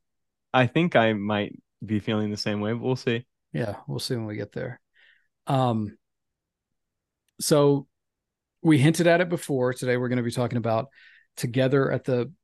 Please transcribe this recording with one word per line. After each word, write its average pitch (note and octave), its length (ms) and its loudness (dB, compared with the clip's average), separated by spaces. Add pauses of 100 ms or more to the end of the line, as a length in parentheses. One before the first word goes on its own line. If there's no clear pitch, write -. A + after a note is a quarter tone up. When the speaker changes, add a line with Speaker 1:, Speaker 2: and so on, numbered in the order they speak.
(540)
Speaker 1:
I C3 140 4
think E3 280 0
I A2+ 180 4
might G#2 460 -4 (260)
be G#2 140 0
feeling G#2+ 320 -2
the G#2 60 -6
same G#2 220 -4
way, G#2 140 -2
but A#2 80 -6
we'll B2+ 140 0
see. A#2+ 300 -4 (280)
Speaker 2:
Yeah, A2+ 220 -4 (120)
we'll C3+ 120 -6
see - 160 -6
when A2+ 100 -6
we G#2+ 100 -8
get G#2+ 160 -10
there. B2+ 280 -10 (640)
Um, A#2+ 520 -2 (1400)
so C#3+ 480 2 (760)
we D#3+ 160 6
hinted D#3+ 280 4
at E3+ 140 6
it F3 80 -2
before. C3 440 -2
Today B2 240 -2
we're B2 120 -2
gonna B2 140 0
be A#2 80 -2
talking A#2+ 260 -2
about A2+ 300 -2 (480)
Together C3 560 0
at C3 120 -4
the B2+ 280 -2 (120)